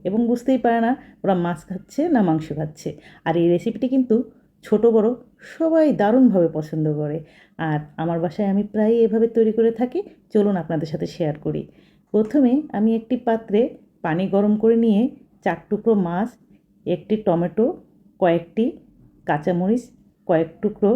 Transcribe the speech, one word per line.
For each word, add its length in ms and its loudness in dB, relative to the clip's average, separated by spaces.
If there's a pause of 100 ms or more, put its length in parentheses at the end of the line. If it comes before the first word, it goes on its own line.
এবং 220 -2
বুঝতেই 320 0
পারে 220 0
না 120 0 (280)
ওরা 140 0
মাছ 320 -2
খাচ্ছে 420 -10
না 140 2
মাংস 300 0
খাচ্ছে। 380 -8 (340)
আর 120 0
এই 120 2
রেসিপিটি 400 -2
কিন্তু 280 0 (480)
ছোট 220 0
বড় 220 4 (400)
সবাই 440 2
দারুণভাবে 600 4
পছন্দ 420 -4
করে। 240 -6 (400)
আর 200 -2 (180)
আমার 240 -4
বাসায় 300 -4
আমি 120 0 (100)
প্রায়ই 320 2
এভাবে 240 2
তৈরি 240 2
করে 200 2
থাকি। 280 -4 (300)
চলুন 260 2
আপনাদের 360 -4
সাথে 140 -6
শেয়ার 320 -4
করি। 240 -6 (520)
প্রথমে 380 2 (200)
আমি 220 0
একটি 220 -4
পাত্রে 440 -2 (420)
পানি 260 -2
গরম 280 2
করে 200 4
নিয়ে 240 2 (420)
চার 240 -4
টুকরো 260 0 (140)
মাছ, 220 -2 (580)
একটি 280 -4 (120)
টমেটো, 400 0 (540)
কয়েকটি 440 0 (600)
কাঁচামরিচ, 580 -2 (440)
কয়েক 220 0 (100)
টুকরো 360 0